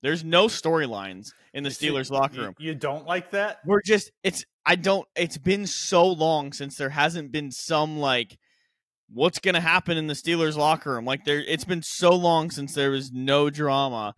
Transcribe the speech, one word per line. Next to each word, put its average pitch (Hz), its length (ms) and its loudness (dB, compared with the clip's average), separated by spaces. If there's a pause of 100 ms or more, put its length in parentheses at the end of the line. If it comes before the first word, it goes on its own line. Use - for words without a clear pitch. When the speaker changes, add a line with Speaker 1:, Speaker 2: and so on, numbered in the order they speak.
Speaker 1:
There's 160 220 -2
no 170 240 4
storylines 113 880 -4 (200)
in 139 100 -8
the 143 60 -4
Speaker 2:
You 131 40 -6
see, 151 160 -4
Speaker 1:
Steelers 135 220 -4
locker 135 240 0
Speaker 2:
you, 131 80 -6
Speaker 1:
room. 98 160 -10
Speaker 2:
you 160 160 -8
don't 147 300 -6
like 175 260 -4
that? 202 340 -4
Speaker 1:
We're 202 180 2
just, 202 280 0 (120)
it's, - 220 -4 (200)
I 170 100 4
don't, 185 400 2
it's 170 240 -2
been 196 280 0
so - 400 4
long 156 460 0
since 143 240 -10
there 139 140 -4
hasn't 151 400 0
been 147 200 -6
some, 156 480 -2
like, 127 380 0 (760)
what's 139 280 0
gonna 180 220 0
happen 170 360 0
in 156 100 -2
the 147 60 -4
Steelers 160 420 0
locker 151 380 2
room? 117 120 -6
Like, 135 200 -4
there, 147 160 0
it's 151 240 -4
been 180 180 -4
so - 320 4
long 170 360 2
since 143 240 -8
there 139 160 2
was 135 200 -4
no 139 380 2
drama 135 680 -2